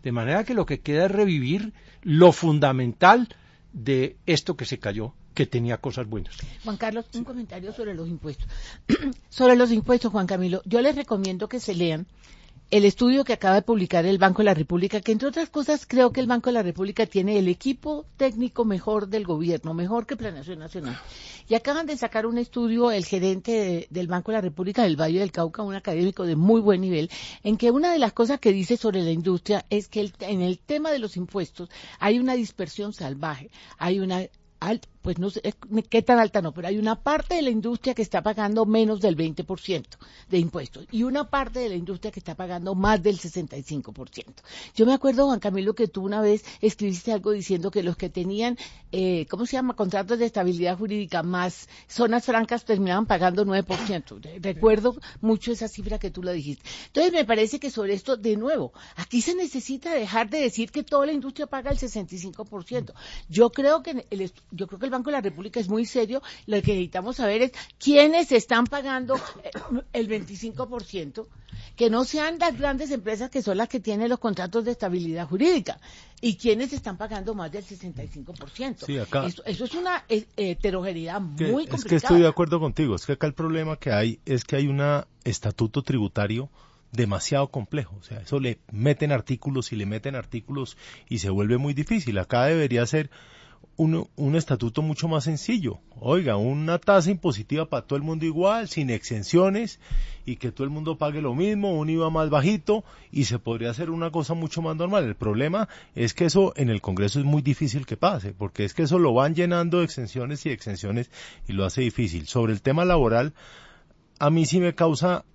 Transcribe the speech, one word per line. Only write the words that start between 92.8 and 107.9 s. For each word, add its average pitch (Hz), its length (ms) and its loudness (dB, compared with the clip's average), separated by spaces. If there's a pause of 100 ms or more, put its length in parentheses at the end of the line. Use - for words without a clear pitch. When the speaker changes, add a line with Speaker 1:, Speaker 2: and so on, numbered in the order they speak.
Speaker 3:
ser 151 240 -2 (680)
un, 160 380 2
un 147 200 0
estatuto 131 460 -2
mucho 156 260 -2
más 156 160 0
sencillo. 160 560 -2 (200)
Oiga, 139 360 2
una 147 420 0
tasa 190 320 4
impositiva 156 600 -2
para 123 180 -4
todo 143 100 -2
el 143 60 -2
mundo 160 220 -4
igual, 190 420 0
sin 143 220 -2
exenciones, 175 920 0 (460)
y 123 100 -4
que 120 160 -6
todo 135 140 -6
el 139 40 -4
mundo 156 280 -4
pague 147 240 -2
lo 127 120 -2
mismo, 202 380 0
un 156 180 0
iva 160 200 2
más 156 200 0
bajito, 196 540 2 (280)
y 135 140 2
se 120 140 -2
podría 117 300 -4
hacer 156 200 -6
una 165 220 -4
cosa 160 220 -2
mucho 165 280 -4
más 160 140 -4
normal. 175 300 0
El 104 100 -4
problema 147 540 0 (260)
es 117 180 0
que 175 120 2
eso 180 320 4
en 135 120 2
el 104 120 0
Congreso 101 380 0
es 139 60 0
muy 147 160 4
difícil 135 440 -2
que 110 120 -8